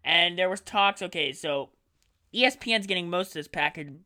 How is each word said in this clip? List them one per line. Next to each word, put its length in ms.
And 340
there 100
was 120
talks, 400
okay, 320
so 380
E 120
S 120
P 140
N's 160
getting 220
most 200
of 40
this 160
package 420